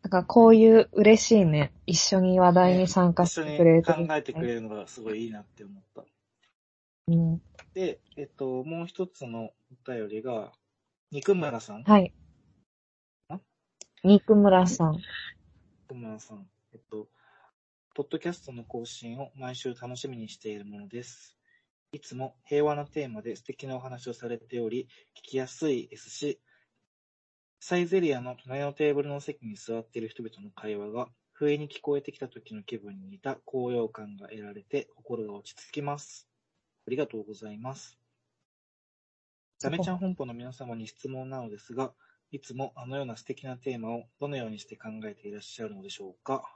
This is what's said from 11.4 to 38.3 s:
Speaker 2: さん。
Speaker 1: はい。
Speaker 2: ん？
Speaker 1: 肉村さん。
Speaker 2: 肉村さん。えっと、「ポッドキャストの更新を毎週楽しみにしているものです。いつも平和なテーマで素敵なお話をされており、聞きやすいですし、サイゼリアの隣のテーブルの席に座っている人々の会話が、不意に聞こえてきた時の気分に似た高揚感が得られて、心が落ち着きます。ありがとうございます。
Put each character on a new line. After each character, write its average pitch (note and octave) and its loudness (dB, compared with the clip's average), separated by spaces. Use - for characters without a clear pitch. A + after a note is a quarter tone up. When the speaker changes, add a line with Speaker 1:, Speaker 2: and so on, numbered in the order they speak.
Speaker 2:
さ G#3 -18
ん。 B2 -16
Speaker 1:
は G3+ 8
い。 F3+ 0
Speaker 2:
ん？ G3 -12
Speaker 1:
肉 G3+ 8
村 F#3+ 8
さ E3 0
ん。 D#3 -2
Speaker 2:
肉 B2+ -16
村 A2 -14
さ A2 -20
ん。 F#2+ -20
え A2+ -20
っ - -20
と、 G#2+ -14
「ポ - -6
ッ - -14
ド D#3+ -6
キ F3 -8
ャ F3 -6
ス - -14
ト C3+ -18
の A#2+ -16
更 A#2 -12
新 A#2+ -14
を C#3 -14
毎 B2+ -12
週 B2 -10
楽 A#2+ -14
し C#3 -14
み C3 -12
に A2 -14
し - -20
て G#2+ -12
い G#2 -10
る G2+ -16
も G#2 -18
の G2+ -20
で A#2+ -14
す。 - -20
い D3 -16
つ - -20
も C3 -12
平 D3 0
和 D3 0
な D3 -10
テ D3 -8
ー - -14
マ A2 -14
で A2+ -10
素 - -20
敵 - -16
な C3 -10
お B2 -10
話 B2+ -16
を A#2 -10
さ A#2+ -14
れ A#2 -10
て A#2+ -10
お A2+ -6
り、 B2 -8
聞 - -20
き - -12
や C3 -8
す D#3 -4
い B2 -4
で - -20
す - -20
し、 - -8
サ - -4
イ F3 0
ゼ F#3 0
リ D#3 0
ア B2 -8
の B2 -12
隣 C3 -10
の C#3+ -6
テ D3+ 0
ー - 0
ブ C#3+ -2
ル D3 -6
の C#3+ -10
席 C#3 -14
に G#2 -12
座 A2+ -10
っ - -16
て A#2 -14
い A2+ -8
る A2 -10
人 A#2+ -16
々 A2 -16
の G#2 -20
会 G#2 -10
話 G#2 -10
が、 B2 -8
不 D3 -2
意 D3 0
に D3 -12
聞 - -18
こ C#3+ -4
え C#3 -6
て C#3 -14
き - -20
た B2+ -12
時 - -20
の G#2 -16
気 A#2 -12
分 G2+ -16
に F#2+ -20
似 G2 -20
た C3+ -10
高 B2 -8
揚 A#2 -4
感 G#2 -16
が G2 -20
得 G#2+ -18
ら G#2 -18
れ G2+ -18
て、 - -8
心 A2+ -10
が G2+ -12
落 G2+ -18
ち - -
着 - -20
き D3 -10
ま C#3+ -8
す。 - -20
あ - -10
り B2+ -4
が C#3+ -2
と A#2+ -16
う G#2 -12
ご G#2+ -18
ざ G#2 -18
い G#2 -16
ま B2+ -12
す。 - -20